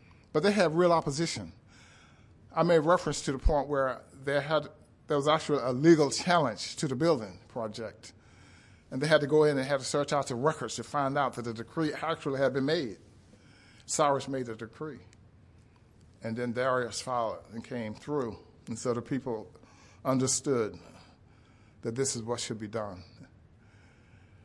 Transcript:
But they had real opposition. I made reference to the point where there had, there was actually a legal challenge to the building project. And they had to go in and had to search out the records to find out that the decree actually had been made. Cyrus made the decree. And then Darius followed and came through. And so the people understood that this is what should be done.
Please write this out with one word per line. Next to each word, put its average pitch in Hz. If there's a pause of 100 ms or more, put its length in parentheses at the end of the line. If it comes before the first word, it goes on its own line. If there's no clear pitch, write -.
(340)
But 156
they 202
had 175
real 175
opposition. 147 (1040)
I 165
made 165
reference 175
to 147
the 131
point 143
where 135 (220)
there 143
had, 147 (400)
there 147
was 139
actually 151
a 127
legal 147
challenge 156
to 165
the 131
building 123
project. 110 (800)
And 131
they 151
had 151
to 143
go 151
in 147
and 131
had 139
to 123
search 147
out 143
the 127
records 135
to 120
find 143
out 131
that 123
the 117
decree 143
actually 151
had 131
been 135
made. 143 (880)
Cyrus 139
made 131
the 113
decree. 120 (1200)
And 113
then 120
Darius 123
followed 113 (140)
and 113
came 113
through. 131 (300)
And 113
so 123
the 117
people 120 (560)
understood 127 (1040)
that 113
this 131
is 120
what 113
should 110
be 107
done. 101 (1400)